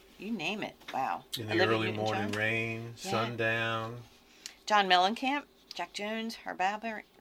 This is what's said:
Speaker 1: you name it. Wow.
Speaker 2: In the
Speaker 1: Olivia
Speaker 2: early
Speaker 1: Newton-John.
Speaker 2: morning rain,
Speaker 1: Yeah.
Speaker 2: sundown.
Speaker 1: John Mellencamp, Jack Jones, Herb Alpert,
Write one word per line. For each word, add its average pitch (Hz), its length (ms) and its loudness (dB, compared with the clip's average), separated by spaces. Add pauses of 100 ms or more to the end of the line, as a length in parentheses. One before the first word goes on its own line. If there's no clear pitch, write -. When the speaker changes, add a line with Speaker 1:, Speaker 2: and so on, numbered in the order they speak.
(180)
Speaker 1:
you 208 140 -6
name 190 320 -2
it. - 120 -8 (180)
Wow. 120 320 -2 (120)
Speaker 2:
In 110 100 -6
the 107 80 0
Speaker 1:
Olivia 110 200 6
Speaker 2:
early 110 160 2
Speaker 1:
Newton-John. 107 140 0 (100)
Speaker 2:
morning 104 160 0
rain, 113 640 -2 (100)
Speaker 1:
Yeah. 185 80 -4
Speaker 2:
sundown. 113 840 0 (720)
Speaker 1:
John 208 220 6
Mellencamp, 220 560 4 (300)
Jack 175 180 -6
Jones, 220 440 -6 (100)
Herb 180 140 -8
Alpert, 208 420 -2 (200)